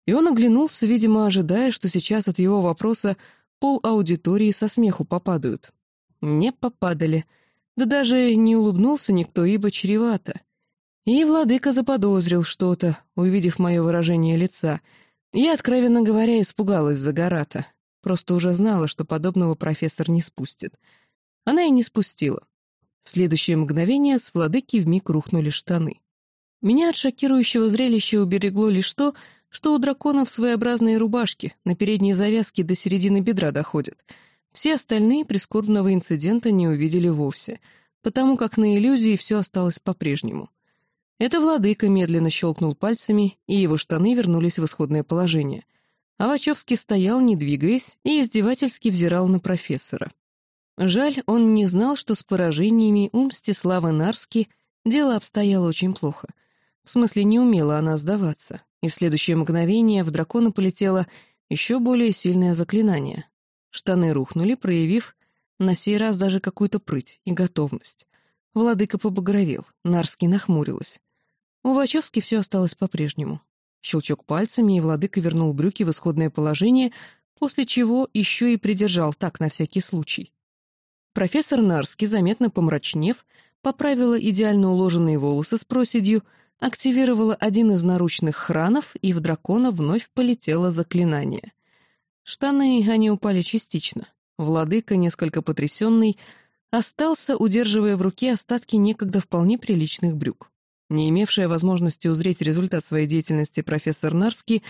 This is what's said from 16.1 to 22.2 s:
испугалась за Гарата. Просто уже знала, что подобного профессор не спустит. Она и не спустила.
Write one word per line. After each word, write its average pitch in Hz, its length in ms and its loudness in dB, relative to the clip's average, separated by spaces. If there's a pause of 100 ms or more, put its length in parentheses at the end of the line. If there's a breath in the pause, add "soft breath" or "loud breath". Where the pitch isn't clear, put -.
испугалась 180 580 0
за 139 140 -2
Гарата. 170 540 -2 (360)
Просто 180 320 -2
уже 175 200 2
знала, 185 340 2
что - 160 -8
подобного 165 500 0
профессор 160 560 -4
не 170 120 2
спустит. - 520 -12 (720)
Она 320 200 2
и 320 60 2
не 254 120 4
спустила. - 600 -4 (640)